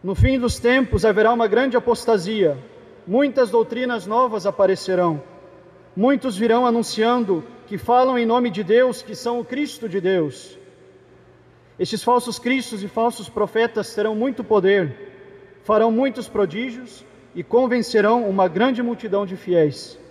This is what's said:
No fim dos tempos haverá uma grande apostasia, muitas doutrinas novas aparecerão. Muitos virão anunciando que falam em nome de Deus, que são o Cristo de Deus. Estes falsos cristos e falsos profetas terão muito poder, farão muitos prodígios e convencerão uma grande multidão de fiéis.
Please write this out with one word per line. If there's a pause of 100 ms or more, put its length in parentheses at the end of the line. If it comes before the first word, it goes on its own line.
No
fim
dos
tempos
haverá
uma
grande
apostasia, (500)
muitas
doutrinas
novas
aparecerão. (760)
Muitos
virão
anunciando (220)
que
falam
em
nome
de
Deus,
que
são
o
Cristo
de
Deus. (1200)
Estes
falsos
cristos
e
falsos
profetas
terão
muito
poder, (680)
farão
muitos
prodígios (300)
e
convencerão
uma
grande
multidão
de
fiéis. (120)